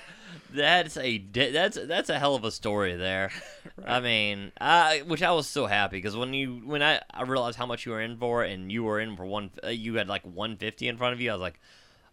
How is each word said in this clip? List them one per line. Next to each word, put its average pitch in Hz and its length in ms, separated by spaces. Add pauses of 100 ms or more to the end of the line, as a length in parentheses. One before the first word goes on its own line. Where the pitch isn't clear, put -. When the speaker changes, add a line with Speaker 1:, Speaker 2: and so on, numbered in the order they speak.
(520)
Speaker 1:
That's 156 460
a 127 200
di-, 110 320
that's, 175 360
that's 170 240
a 151 80
hell 143 160
of 113 100
a 110 60
story 101 460
there. 95 400
Speaker 2:
<laughs> - 40 (360)
Right. - 120
Speaker 1:
I 123 120
mean, 104 600
I, 151 440
which 160 180
I 180 100
was 156 160
so 135 180
happy, 98 340
'cause 101 160
when 127 160
you, 127 320
when 147 160
I, 147 200 (100)
I - 120
realized 127 360
how 123 80
much 117 180
you 120 80
were 110 80
in 113 180
for, 120 260
and 92 260
you 113 140
were 107 160
in 110 160
for 92 100
one, 101 240 (140)
uh, - 40
you 113 260
had, 107 120
like, 98 160
one 101 340
fifty 110 300
in 120 100
front 123 160
of 123 80
you, 120 100
I - 20
was 95 80
like, 90 180 (540)